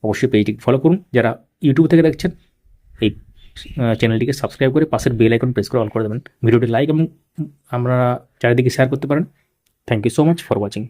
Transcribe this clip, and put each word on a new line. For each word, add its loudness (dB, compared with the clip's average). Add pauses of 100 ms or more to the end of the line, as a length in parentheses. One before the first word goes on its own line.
অবশ্যই -2
পেজটিকে 0
ফলো 0
করুন। 0 (100)
যারা -2 (180)
YouTube 4
থেকে 4
দেখছেন, -2 (720)
এই 2 (560)
আহ, -2
চ্যানেলটিকে 0
সাবস্ক্রাইব -2
করে 2
পাশের -2
বেল 2
আইকন 0
প্রেস -4
করে -2
all -4
করে -4
দেবেন। -6 (260)
ভিডিওটি 4
লাইক 0
এবং 2 (640)
আমরা -2 (140)
চারিদিকে 2
শেয়ার 0
করতে -6
পারেন। 0 (640)
Thank -2
you 0
so 4
much 0
for -4
watching। -6